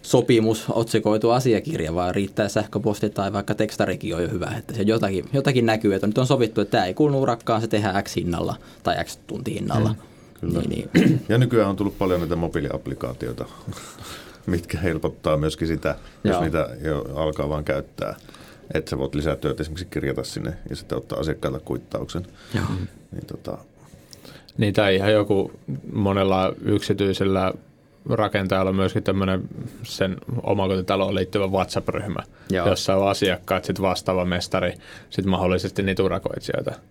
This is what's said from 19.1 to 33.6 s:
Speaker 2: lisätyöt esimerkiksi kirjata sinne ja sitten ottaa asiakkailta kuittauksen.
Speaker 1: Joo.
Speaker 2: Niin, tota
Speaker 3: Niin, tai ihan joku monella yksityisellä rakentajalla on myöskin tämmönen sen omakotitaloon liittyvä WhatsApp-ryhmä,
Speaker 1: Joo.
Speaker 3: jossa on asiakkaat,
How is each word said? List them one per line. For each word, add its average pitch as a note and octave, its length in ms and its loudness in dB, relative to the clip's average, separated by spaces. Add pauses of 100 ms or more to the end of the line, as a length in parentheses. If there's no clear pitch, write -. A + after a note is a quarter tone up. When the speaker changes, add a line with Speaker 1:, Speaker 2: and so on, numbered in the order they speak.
Speaker 2:
lisätyöt D2 460 -2
esimerkiksi D#2 300 -8
kirjata D2 320 -4
sinne - 300 -6 (160)
ja C2+ 60 -8
sitten - 220 -8
ottaa - 220 -6
asiakkailta D2 400 -4
kuittauksen. - 680 -8 (260)
Speaker 1:
Joo. F#2+ 120 -2 (460)
Speaker 2:
Niin, - 140 -10
tota - 320 -10 (1000)
Speaker 3:
Niin, G2+ 160 2
tai G2 220 6
ihan G2 180 4
joku G#2 380 2 (420)
monella G2 680 2
yksityisellä G2 920 2 (560)
rakentajalla F#2+ 600 2
on F#2+ 60 2
myöskin F#2+ 280 2
tämmönen F#2+ 380 0 (420)
sen - 340 -2 (260)
omakotitaloon F#2+ 720 0
liittyvä F#2+ 320 0
WhatsApp-ryhmä, - 760 -2 (260)
Speaker 1:
Joo. F2+ 200 2
Speaker 3:
jossa F#2+ 260 2
on G2 140 4
asiakkaat, F#2 560 0